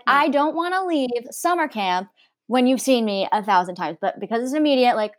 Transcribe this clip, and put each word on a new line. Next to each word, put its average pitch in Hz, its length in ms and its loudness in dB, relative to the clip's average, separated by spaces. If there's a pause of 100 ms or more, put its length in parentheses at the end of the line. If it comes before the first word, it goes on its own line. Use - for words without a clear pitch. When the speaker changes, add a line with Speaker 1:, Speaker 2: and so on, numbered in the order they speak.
Speaker 1:
Yeah. 254 80 4
Speaker 2:
"I 294 140 2
don't 294 260 0
wanna 359 300 -2
leave 285 240 -2 (200)
summer 339 380 -2
camp 190 400 -2 (400)
when 247 200 2
you've 262 140 2
seen 240 240 2
me 196 260 -2
a 208 120 0
thousand 180 320 2
times, 165 260 -6
but - 180 -4
because 220 240 -4
it's 254 100 -4
immediate, 269 420 4
like, 214 240 -4